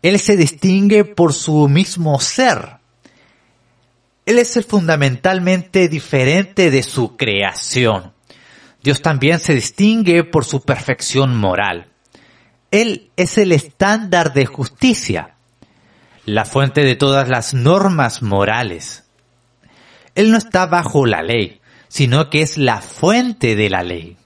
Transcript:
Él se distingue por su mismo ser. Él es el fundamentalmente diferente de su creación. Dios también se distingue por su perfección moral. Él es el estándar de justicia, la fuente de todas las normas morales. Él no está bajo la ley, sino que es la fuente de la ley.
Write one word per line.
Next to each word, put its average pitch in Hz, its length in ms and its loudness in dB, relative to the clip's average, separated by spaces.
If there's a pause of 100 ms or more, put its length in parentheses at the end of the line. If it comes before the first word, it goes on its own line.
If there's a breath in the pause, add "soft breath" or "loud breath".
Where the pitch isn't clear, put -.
Él 196 180 2
se 208 180 2
distingue 196 640 2
por 170 300 2
su 151 340 0
mismo 156 520 0
ser. 190 580 -2 (1500 soft breath)
Él 233 140 4
es 240 160 -2
el 233 80 0
fundamentalmente 180 1300 0
diferente 156 840 0
de 131 120 2
su - 340 -4
creación. 101 960 -2 (680 soft breath)
Dios 139 180 0
también 151 380 0
se - 140 0
distingue 185 680 2
por 156 220 -2
su 135 180 -4
perfección 131 720 -2
moral. 92 520 -2 (840 soft breath)
Él 214 440 -2
es 180 220 -2
el 196 140 4
estándar 175 840 0
de 135 120 2
justicia, - 880 -4 (920 soft breath)
la 107 200 -2
fuente 139 380 0
de 131 120 2
todas 139 340 0
las 123 240 -2
normas 151 680 2
morales. 98 840 -2 (1120 soft breath)
Él 220 160 4
no 226 60 4
está 190 280 0
bajo 160 400 0
la 92 160 0
ley, 113 400 -4 (260 soft breath)
sino 143 420 0
que 151 120 0
es 151 160 -4
la 120 240 0
fuente 202 720 0
de 104 140 0
la 92 140 -2
ley. 87 420 -10